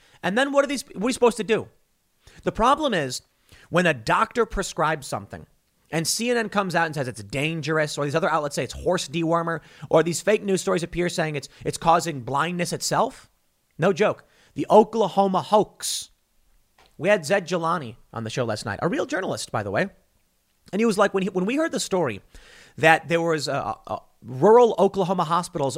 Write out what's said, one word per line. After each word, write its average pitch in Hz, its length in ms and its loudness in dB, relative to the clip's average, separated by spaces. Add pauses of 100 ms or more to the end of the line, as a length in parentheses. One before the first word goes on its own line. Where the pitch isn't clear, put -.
(220)
And 185 160 -2
then 277 140 0
what 277 120 4
are 262 40 -2
these, 277 160 -6 (100)
what 185 100 -4
are 247 40 0
you 262 40 0
supposed 233 260 2
to 214 60 -4
do? 170 240 -2 (760)
The 175 80 -2
problem 269 420 2
is 139 280 -4 (460)
when 180 180 2
a 160 80 2
doctor 190 520 0
prescribes 156 640 -4
something 98 380 -10 (460)
and 160 140 -2
C 233 240 -2
N 240 60 2
N 220 120 -2
comes 190 260 -2
out 165 120 2
and 156 80 -6
says 139 120 -4
it's 113 160 -8
dangerous, 151 720 -2
or 143 80 -2
these 143 120 -2
other 160 140 0
outlets 151 260 -2
say 147 80 -2
it's - 100 -8
horse 170 340 -2
dewormer, 165 520 -2 (280)
or 160 140 6
these 165 180 -4
fake 214 220 2
news 190 180 0
stories 185 220 -2
appear 175 260 -4
saying 156 280 -4
it's, 135 120 -10 (160)
it's 151 140 -6
causing 160 440 2
blindness 156 500 -4
itself. 170 580 -4 (480)
No 180 140 2
joke. 175 320 0 (300)
The 143 160 -6
Oklahoma 196 720 4
hoax. - 680 0 (880)
We 151 100 -2
had 208 160 2
Zed 185 220 0
Jelani 160 500 -4 (160)
on 113 120 -8
the 110 60 -6
show 127 140 -2
last 110 220 -4
night, 101 160 -6
a 160 60 2
real 262 180 -2
journalist, - 460 -6
by 117 100 -2
the 101 80 -6
way. 143 180 -2 (840)
And 196 80 0
he 226 60 4
was 202 120 2
like, 202 140 4
when 190 120 0
he, 196 60 -2
when 185 160 -2
we 247 100 -2
heard 320 160 -2
the 233 80 -4
story 139 400 -2 (560)
that 156 320 4
there 170 120 0
was 156 280 -2
a, 135 280 -4 (120)
a, - 100 -4 (240)
rural 190 560 6
Oklahoma 190 460 2
hospitals 156 540 -2